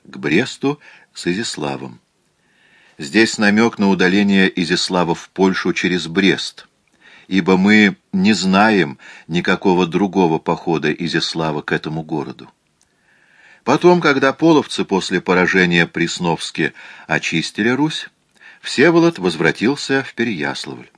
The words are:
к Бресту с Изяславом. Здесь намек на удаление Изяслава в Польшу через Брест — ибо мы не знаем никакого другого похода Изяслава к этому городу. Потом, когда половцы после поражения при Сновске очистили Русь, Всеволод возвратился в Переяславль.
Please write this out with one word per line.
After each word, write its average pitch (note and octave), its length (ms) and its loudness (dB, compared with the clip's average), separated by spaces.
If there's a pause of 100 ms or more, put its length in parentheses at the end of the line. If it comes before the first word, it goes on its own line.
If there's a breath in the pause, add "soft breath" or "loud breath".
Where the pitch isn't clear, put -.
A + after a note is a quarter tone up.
к C2 140 -18
Бресту A2+ 600 -2 (360 soft breath)
с - 120 -10
Изяславом. C#2 760 -8 (960 soft breath)
Здесь G#2+ 400 0
намек G#2+ 400 2
на G2+ 100 2
удаление F#2+ 720 2
Изяслава F2 540 -2
в - 160 -18
Польшу F#2 420 0
через F2 340 -4
Брест — F2+ 640 -2 (580 soft breath)
ибо F#2+ 300 2
мы G2+ 400 4 (160)
не G2 220 2
знаем F#2 640 2 (300 loud breath)
никакого F2+ 580 0
другого F2 520 0
похода D#2+ 540 -2
Изяслава D#2+ 720 -4
к - 100 -8
этому D#2+ 300 -6
городу. C#2 480 -10 (1120 soft breath)
Потом, E3+ 380 4
когда C3+ 320 2
половцы D3 500 2
после F#2 380 -2
поражения F2 640 2
при E2+ 200 -4
Сновске E2 680 -4 (320 loud breath)
очистили E2 640 -2
Русь, C#3+ 400 -4 (500 loud breath)
Всеволод E3 580 2
возвратился C3+ 880 -2
в - 60 -18
Переяславль. C#2+ 840 -8